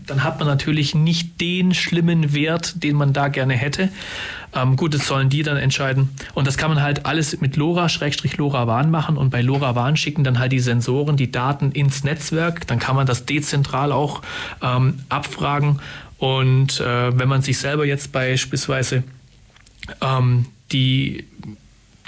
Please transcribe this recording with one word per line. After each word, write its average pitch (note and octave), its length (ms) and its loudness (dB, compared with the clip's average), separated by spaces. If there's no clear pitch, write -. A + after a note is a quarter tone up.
dann C#3 180 -2
hat E3 160 -2
man D#3 80 0
natürlich D3 480 0
nicht E3 460 0
den F3+ 320 2
schlimmen E3+ 600 2
Wert, D#3+ 500 -2
den D3 120 2
man C#3 180 2
da C#3+ 160 2
gerne C3+ 240 0
hätte. D3 360 0
Ähm, C3 220 2
gut, D3+ 180 0
das C#3+ 140 0
sollen C3+ 220 2
die D3 140 2
dann D3 140 0
entscheiden. C3+ 520 0
Und C#3+ 120 0
das C3+ 120 0
kann D#3 120 0
man D3 120 2
halt C#3+ 240 -2
alles D3+ 360 -2
mit C3 140 0
lora E3 340 2
Schrägstrich - 480 -2
lora C#3 300 0
wan C3 240 2
machen. D#3 260 0
Und C3 120 2
bei B2 120 0
lora C3 340 2
wan C3+ 220 2
schicken D3 260 -2
dann B2+ 160 2
halt C3 120 0
die C3 80 2
Sensoren B2+ 580 2
die C3 140 0
Daten C3+ 400 0
ins C#3+ 320 0
Netzwerk. D#3+ 640 -2
Dann A#2+ 120 0
kann C3 160 0
man C3+ 120 4
das A#2+ 180 -2
dezentral C#3+ 680 0
auch, C#3 300 -2
ähm, B2+ 380 2
abfragen. C#3+ 680 0
Und, C3 640 2
äh, B2 380 0
wenn B2+ 120 2
man C3+ 120 2
sich C3+ 160 0
selber D3 280 0
jetzt C#3 260 -2
beispielsweise, C3 920 0
ähm, B2+ 440 2
die C3 540 0